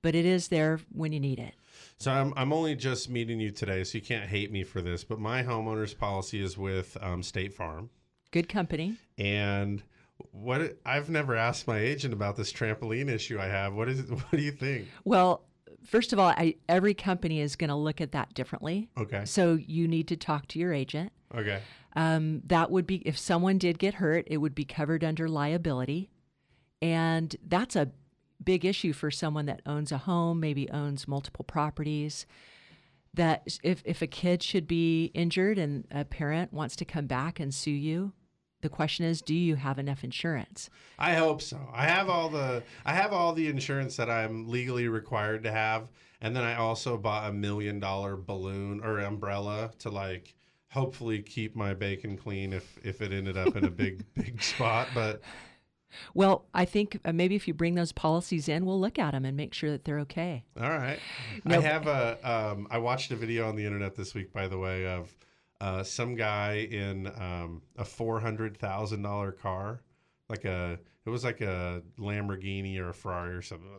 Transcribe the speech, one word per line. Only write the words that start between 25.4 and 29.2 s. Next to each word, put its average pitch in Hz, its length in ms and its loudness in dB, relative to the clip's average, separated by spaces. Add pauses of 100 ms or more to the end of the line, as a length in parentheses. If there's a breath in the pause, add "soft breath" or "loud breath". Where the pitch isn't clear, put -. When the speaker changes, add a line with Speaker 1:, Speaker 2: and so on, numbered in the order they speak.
Speaker 1:
And 165 540 2 (100)
that's 190 300 2
a 147 160 4 (520)
big 185 220 4
issue 185 280 2
for 151 160 -2
someone 151 380 -2